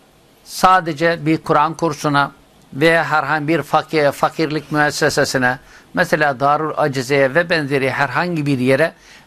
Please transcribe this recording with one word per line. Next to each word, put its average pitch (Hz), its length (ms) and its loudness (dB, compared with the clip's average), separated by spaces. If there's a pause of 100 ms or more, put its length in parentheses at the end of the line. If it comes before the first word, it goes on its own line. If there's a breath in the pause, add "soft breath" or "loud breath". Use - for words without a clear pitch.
(440)
sadece 170 840 0
bir 156 120 2
Kur'an 156 360 0
kursuna 143 580 0 (420)
veya 165 300 2
herhangi 147 440 -2
bir 165 140 0
fakir, 151 500 0
fakirlik 151 600 -4
müessesesine, 143 840 0 (360 loud breath)
mesela 151 460 0
Darul 147 360 0
Acize'ye 135 580 0
ve 170 160 0
benzeri 143 400 -2
herhangi 143 560 -2
bir 143 120 0
yere 135 340 2 (340 loud breath)